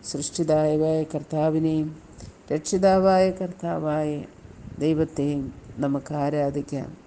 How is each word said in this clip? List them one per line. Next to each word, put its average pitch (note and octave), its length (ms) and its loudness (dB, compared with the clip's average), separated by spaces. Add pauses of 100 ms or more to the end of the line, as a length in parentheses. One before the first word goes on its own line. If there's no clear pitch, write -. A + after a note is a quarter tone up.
സൃഷ്ടിതാവായ D#3 960 2
കർത്താവിനെയും D#3 840 0 (600)
രക്ഷിതാവായ F#3+ 800 4
കർത്താവായ E3 800 -2 (680)
ദൈവത്തെയും D3 640 0 (360)
നമുക്ക് C#3 360 -2
ആരാധിക്കാം. C#3+ 720 -2 (180)